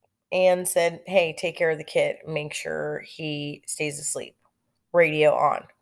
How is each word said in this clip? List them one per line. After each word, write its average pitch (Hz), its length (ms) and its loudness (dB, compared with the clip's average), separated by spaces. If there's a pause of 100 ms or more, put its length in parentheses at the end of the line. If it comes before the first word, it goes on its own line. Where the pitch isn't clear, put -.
(340)
Anne 185 320 4
said, 170 400 0
"Hey, 175 320 2
take 165 180 -6
care 165 140 0
of 156 80 0
the 156 60 -10
kid. 147 340 0 (100)
Make 151 260 -6
sure 151 520 -6
he 147 640 -10
stays 147 320 -6
asleep. - 360 -8 (560)
Radio 151 440 4
on." 139 320 0 (140)